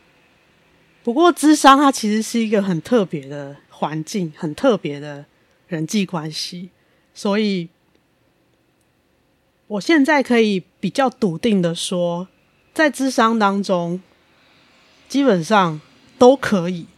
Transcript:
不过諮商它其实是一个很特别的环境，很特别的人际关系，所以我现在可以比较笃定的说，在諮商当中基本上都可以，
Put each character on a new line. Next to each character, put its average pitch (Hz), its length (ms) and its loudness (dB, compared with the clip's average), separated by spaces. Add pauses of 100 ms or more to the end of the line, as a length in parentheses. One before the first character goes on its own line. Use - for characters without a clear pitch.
(1040)
不 233 100 -2
过 320 200 4
諮 302 220 4
商 269 220 8
它 285 140 4
其 - 180 -2
实 214 120 0
是 233 180 -4
一 226 100 -2
个 208 120 2
很 190 180 -2
特 226 240 0
别 147 240 -10
的 143 300 -12 (140)
环 156 320 -6
境， 175 340 -6
很 151 160 -8
特 240 240 0
别 143 220 -8
的 147 260 -14 (420)
人 160 200 -6
际 202 180 -2
关 160 260 -8
系， 180 380 -12 (460)
所 202 240 -4
以 196 300 -4 (2000)
我 208 160 -6
现 311 240 2
在 302 160 2
可 240 180 2
以 208 240 0 (160)
比 180 120 -4
较 269 180 0
笃 170 300 -4
定 208 200 0
的 170 140 0
说， 175 540 -4 (440)
在 311 200 0
諮 262 180 -4
商 233 300 0
当 202 240 0
中 175 360 -2 (1120)
基 277 140 0
本 196 200 2
上 170 380 0 (380)
都 254 180 8
可 180 320 -2
以， 175 160 -8 (120)